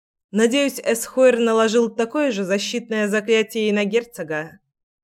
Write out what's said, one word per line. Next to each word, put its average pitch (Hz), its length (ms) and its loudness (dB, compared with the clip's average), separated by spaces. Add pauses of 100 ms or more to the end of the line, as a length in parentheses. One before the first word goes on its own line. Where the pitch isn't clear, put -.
(300)
«Надеюсь, 262 500 0
Эс 226 240 -2
Хойр 254 340 4
наложил 226 520 2
такое 233 420 -2
же 196 120 -4
защитное 214 640 -4
заклятие 214 600 0
и 202 40 2
на 208 120 2
герцога», 165 760 -6 (420)